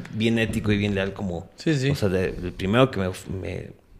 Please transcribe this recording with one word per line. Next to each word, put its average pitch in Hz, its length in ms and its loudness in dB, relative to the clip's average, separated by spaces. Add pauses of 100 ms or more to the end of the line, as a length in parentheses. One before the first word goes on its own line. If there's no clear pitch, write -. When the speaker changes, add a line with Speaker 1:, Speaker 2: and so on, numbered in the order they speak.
(140)
Speaker 1:
bien 113 260 2
ético 107 320 0
y 101 60 4
bien 101 180 0
leal 95 160 -2
como, 90 420 -6
Speaker 2:
Sí, 160 220 0
sí. 135 140 0
Speaker 1:
o 143 40 2
sea, 110 140 2
de, 92 160 2 (180)
el 87 100 -4
primero 113 380 4
que - 80 -6
me, 95 100 0 (320)
me, 90 300 -8 (300)